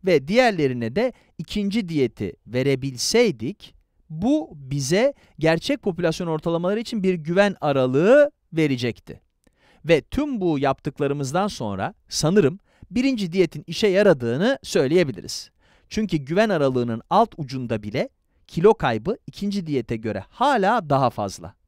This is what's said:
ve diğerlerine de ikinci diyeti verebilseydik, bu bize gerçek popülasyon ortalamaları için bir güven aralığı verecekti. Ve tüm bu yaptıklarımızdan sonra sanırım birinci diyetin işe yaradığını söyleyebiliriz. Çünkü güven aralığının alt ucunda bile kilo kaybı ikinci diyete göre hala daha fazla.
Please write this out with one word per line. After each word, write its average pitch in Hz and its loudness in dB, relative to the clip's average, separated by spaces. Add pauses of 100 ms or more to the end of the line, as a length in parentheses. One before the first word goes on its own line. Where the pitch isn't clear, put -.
ve 147 2
diğerlerine 151 2
de 233 0 (240)
ikinci 196 -4
diyeti 123 -2 (140)
verebilseydik, 135 -2 (320)
bu 262 -2
bize 143 -2 (260)
gerçek 165 0
popülasyon 175 -4
ortalamaları 170 -2
için 220 -6
bir 185 2
güven 175 0
aralığı 151 4 (220)
verecekti. 131 -2 (640)
Ve 151 4
tüm 269 -4
bu 160 0
yaptıklarımızdan 139 -2
sonra 107 -6 (160)
sanırım 175 2 (320)
birinci 226 -2
diyetin 185 0
işe 175 -2
yaradığını 180 2
söyleyebiliriz. 151 0 (380)
Çünkü 202 -2
güven 170 0
aralığının 127 0
alt 214 2
ucunda 123 -6
bile 131 -4 (380)
kilo 196 4
kaybı 123 -2 (100)
ikinci 202 -6
diyete 123 -4
göre 107 -6
hala 226 0
daha 135 2
fazla. 92 -8 (120)